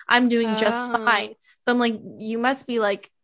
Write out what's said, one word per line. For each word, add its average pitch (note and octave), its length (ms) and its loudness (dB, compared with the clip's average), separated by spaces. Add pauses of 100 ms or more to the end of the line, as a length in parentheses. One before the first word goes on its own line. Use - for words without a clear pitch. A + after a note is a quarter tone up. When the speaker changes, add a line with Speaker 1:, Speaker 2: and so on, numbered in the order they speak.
Speaker 1:
I'm B3 220 4
doing A#3 280 2
just A#3 320 0
Speaker 2:
Oh. A3+ 160 -2
Speaker 1:
fine." G#3+ 300 0 (260)
So B3 100 0
I'm B3 80 2
like, A#3 200 0 (180)
"You A3 220 -6
must C4+ 260 -2
be, A#3+ 140 -4
like, G3+ 320 -2 (120)